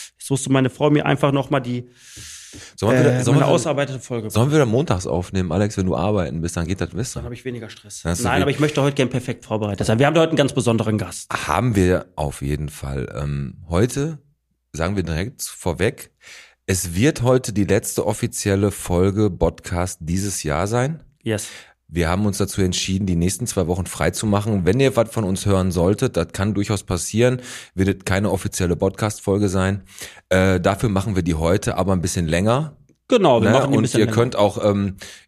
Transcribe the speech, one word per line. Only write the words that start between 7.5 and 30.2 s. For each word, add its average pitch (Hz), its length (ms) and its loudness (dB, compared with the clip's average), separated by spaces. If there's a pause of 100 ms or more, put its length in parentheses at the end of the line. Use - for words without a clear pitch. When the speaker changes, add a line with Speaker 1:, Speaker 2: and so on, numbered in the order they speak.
Speaker 1:
Stress. - 340 -20
Speaker 2:
Dann 85 80 -2
hast 87 80 -2
du 120 60 -4
Speaker 1:
Nein, 120 100 2
Speaker 2:
viel 143 80 4
Speaker 1:
aber 143 80 2
ich 139 80 -2
möchte 147 220 2
heute 139 140 2
gern 131 140 0
perfekt 123 360 -6
vorbereitet 104 420 -2
sein. 117 120 4
Wir 139 80 6
haben 160 100 2
heute 165 120 4
einen 160 80 -2
ganz 135 160 4
besonderen 110 440 2
Gast. - 340 -8
Speaker 2:
Haben 101 460 0
wir 90 300 4 (100)
auf 71 240 -4
jeden 71 260 -4
Fall. 67 500 -8
Ähm, 71 520 -6
heute, 131 500 0 (540)
sagen 85 240 -4
wir 92 60 0
direkt 82 400 -6
vorweg, - 680 -4 (540)
es 90 280 -2
wird 120 280 2
heute 127 320 2
die 101 120 0
letzte 98 400 0
offizielle 101 640 0
Folge 98 600 2
Podcast 87 720 -4
dieses 92 420 -4
Jahr 78 240 0
sein. 123 360 -2 (200)
Speaker 1:
Yes. 107 240 -4 (460)
Speaker 2:
Wir 82 140 0
haben 95 180 0
uns 98 120 -2
dazu 101 240 -2
entschieden, 95 440 -2
die 90 120 0
nächsten 87 300 0
zwei 90 200 -2
Wochen 87 180 -2
frei 80 260 -2
zu - 140 -4
machen. 101 400 0
Wenn 101 140 4
ihr 135 160 2
was 113 160 2
von 110 140 -2
uns 92 200 -2
hören 95 280 2
solltet, 95 420 2
das 82 160 0
kann 101 220 -2
durchaus 101 300 -2
passieren, 120 580 0 (340)
wird 95 140 2
es 98 160 -2
keine 98 260 2
offizielle 92 460 0
Podcast-Folge 101 720 0
sein. 95 340 0 (460)